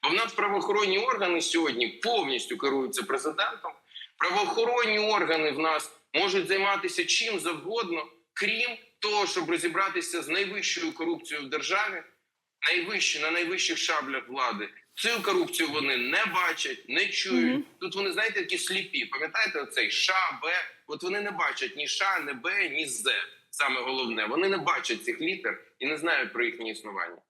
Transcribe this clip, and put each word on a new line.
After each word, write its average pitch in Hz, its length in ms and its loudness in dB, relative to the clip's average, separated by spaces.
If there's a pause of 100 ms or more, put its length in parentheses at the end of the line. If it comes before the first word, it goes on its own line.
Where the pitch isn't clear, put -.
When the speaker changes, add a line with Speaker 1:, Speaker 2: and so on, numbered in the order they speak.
Speaker 1:
Бо 147 60 2
в 160 40 2
нас - 200 0
правоохоронні 202 640 2
органи 202 420 2
сьогодні 135 460 2
повністю 139 720 0
керуються 135 460 0
президентом. 135 680 -2 (460)
Правоохоронні 226 840 2
органи 160 520 2
в 135 80 -4
нас 156 320 0 (220)
можуть 185 340 2
займатися 190 580 2
чим 214 340 2
завгодно, 175 680 -2 (280)
крім 226 360 0 (300)
того, 208 280 2
щоб 170 220 0
розібратися 170 720 0
з 135 80 -8
найвищою 185 600 0
корупцією 156 560 -4
в - 20 -12
державі, 175 540 0 (680)
найвищі-, 175 520 0
на 160 100 0
найвищих 170 460 0
шаблях 135 520 -2
влади. 117 400 -2 (240)
Цю - 160 0 (140)
корупцію 170 500 2
вони 135 240 0
не 147 360 2
бачать, 165 540 0
не 175 200 2
чують. - 460 2
Speaker 2:
Мгм. 277 100 0 (160)
Speaker 1:
Тут 185 160 -6
вони, 196 160 0
знаєте, 208 280 0
такі 180 180 -2
сліпі. 185 480 -2
Пам'ятаєте 156 560 -2
оцей 117 300 0
Ш, - 220 2 (300)
Б? 156 40 -2 (400)
От 151 160 -8
вони 190 180 -2
не 208 100 -4
бачать 139 460 -2
ні 147 100 -4
Ш, 190 400 0
ні 139 60 -6
Б, 175 360 0
ні 151 160 -2
З. 131 200 -6 (440)
Саме 135 320 0
головне, 120 440 0
вони 160 240 4
не 196 80 4
бачать 143 460 0
цих 120 180 -4
літер 160 400 -2 (180)
і 127 60 -4
не 151 120 0
знають 147 360 0
про 117 120 0
їхнє 117 260 -4
існування. 95 460 -8 (120)